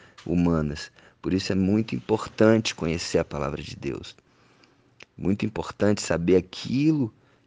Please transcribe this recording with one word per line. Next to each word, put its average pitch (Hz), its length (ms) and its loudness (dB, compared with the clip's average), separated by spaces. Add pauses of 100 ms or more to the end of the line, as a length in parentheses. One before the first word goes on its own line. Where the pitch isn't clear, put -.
(240)
humanas. 82 680 0 (280)
Por - 140 -4
isso 95 180 -2
é 98 40 -2
muito 104 400 0
importante 110 800 2
conhecer 82 420 -2
a 82 80 2
palavra 73 380 -6
de - 120 -14
Deus. - 400 -10 (1040)
Muito 101 260 -2
importante 104 560 0
saber 85 360 2
aquilo 135 760 0 (360)